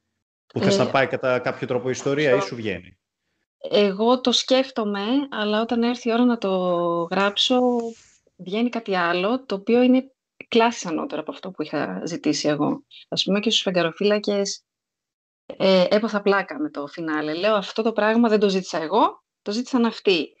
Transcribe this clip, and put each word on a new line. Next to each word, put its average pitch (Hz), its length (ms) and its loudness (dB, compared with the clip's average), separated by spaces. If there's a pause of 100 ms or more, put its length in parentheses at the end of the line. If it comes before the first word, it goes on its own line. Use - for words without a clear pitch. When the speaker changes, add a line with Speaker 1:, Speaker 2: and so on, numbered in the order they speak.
(480)
Speaker 1:
Που - 120 -8
θες 196 200 2
Speaker 2:
Ε, 127 40 2
Speaker 1:
να 120 60 0
πάει 135 180 2
κατά 127 320 -2
κάποιο 127 280 -6
τρόπο 123 200 -4
η 131 40 -2
ιστορία 139 380 -2
ή 127 40 4
Speaker 2:
αυτό. 190 140 2
Speaker 1:
σου - 80 -12
βγαίνει; 104 420 -8 (720)
Speaker 2:
Εγώ 208 520 2
το 254 100 2
σκέφτομαι, 220 760 0 (240)
αλλά 214 320 -2
όταν 233 220 0
έρθει 240 260 -2
η - 20 2
ώρα 233 140 2
να 240 120 2
το 196 120 -2 (640)
γράψω, 202 480 2 (760)
βγαίνει 208 340 -4
κάτι 226 260 -4
άλλο, 180 500 0
το 202 100 -6
οποίο 233 260 2
είναι 254 300 4 (360)
κλάσεις 233 380 2
ανώτερο 151 360 -6
από 151 100 -10
αυτό 185 200 -12
που 185 100 -8
είχα 151 440 -4
ζητήσει 151 420 -2
εγώ. 147 360 -2 (260)
Ας - 140 -2
πούμε 190 160 0
και 208 100 -2
στους 214 120 0
Φεγγαροφύλακες, 202 1040 -2 (800)
ε, 190 440 4
έπαθα 214 320 0
πλάκα 196 380 0
με 151 100 -4
το 143 180 -10
φινάλε. 151 460 -6
Λέω, 202 220 0
«Αυτό 196 260 -4
το 220 120 0
πράγμα 226 360 4
δεν 214 100 4
το 208 100 4
ζήτησα 185 320 -2
εγώ, 226 420 0 (180)
το 202 100 -8
ζήτησαν 240 340 0
αυτοί». 196 560 0